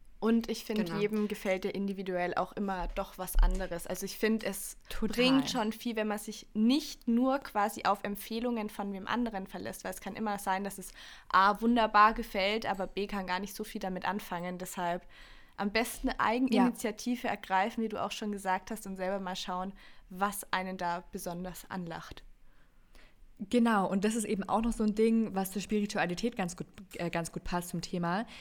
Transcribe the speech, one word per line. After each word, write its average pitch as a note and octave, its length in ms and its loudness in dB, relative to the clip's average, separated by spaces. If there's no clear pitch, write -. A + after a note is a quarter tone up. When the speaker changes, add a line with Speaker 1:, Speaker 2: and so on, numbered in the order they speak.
Speaker 1:
Und A3+ 280 4
ich - 160 -4
finde, G#3+ 200 0
Speaker 2:
Genau. E3 160 -2
Speaker 1:
jedem G#3 260 2
gefällt G3 380 -2
ja G3 80 -2
individuell F#3 640 -2
auch F#3 160 0
immer F#3+ 420 -2
doch - 240 -6
was F#3 160 -8
anderes. F3+ 540 4
Also F#3 180 -4
ich - 120 -8
finde, A3 280 2
es - 300 -6
Speaker 3:
Total. - 280 0
Speaker 1:
bringt C4 340 6
schon A3+ 220 0
viel, A3+ 240 -6
wenn A3 100 0
man G#3 140 -2
sich - 340 -10
nicht B3 540 2
nur C4 320 4
quasi G#3+ 460 -2
auf G3 180 2
Empfehlungen A3 680 -2
von G3+ 220 -6
wem G3 160 -6
anderen A3 400 -2
verlässt, F#3+ 340 -8
weil F#3+ 100 -4
es - 80 -10
kann G3 140 -8
immer G#3 240 -2
sein, G3 240 -2
dass G3+ 160 -6
es - 140 -14
A, F#3+ 320 6
wunderbar A3 540 8
gefällt, G#3+ 520 0
aber F#3 200 0
B, G3 220 -4
kann G3 180 -4
gar F3+ 140 0
nicht G3 160 -8
so G#3+ 80 -6
viel G#3+ 160 -8
damit F#3 240 -4
anfangen. F3+ 540 -4
Deshalb F3+ 440 -2
am G3+ 160 -2
besten A#3+ 380 0
eine - 100 -6
Eigeninitiative A#3+ 1080 2
Speaker 3:
Ja. - 60 0
Speaker 1:
ergreifen, G3+ 500 0
wie A3 60 0
du G#3+ 120 -4
auch G3 120 -2
schon G#3+ 180 -4
gesagt G3 400 -2
hast, G#3+ 160 -8
und F#3+ 80 -8
selber F#3+ 240 -2
mal F#3 160 -4
schauen, F#3 380 -4
was F#3+ 440 -2
einen F#3 240 -2
da F3 340 -2
besonders F3+ 580 -8
anlacht. E3+ 540 -8
Speaker 3:
Genau, A3+ 400 4
und F#3+ 140 2
das A3 100 2
ist A3+ 100 0
eben G3 240 -2
auch G#3 140 2
noch A#3 100 0
so A3 120 0
ein G#3+ 100 2
Ding, A3 400 4
was F#3+ 160 0
zur G#3 100 -4
Spiritualität G3+ 760 0
ganz F3+ 200 -2
gut, D#3+ 100 -8
äh, E3+ 160 -4
ganz E3+ 220 -2
gut F3 100 -8
passt F3 280 -2
zum E3+ 100 -4
Thema, F3 440 -2